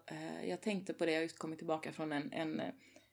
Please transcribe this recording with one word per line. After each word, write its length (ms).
eh, 420
jag 120
tänkte 320
på 120
det, 60
jag 80
har 40
just 160
kommit 200
tillbaka 320
från 200
en, 220
en, 280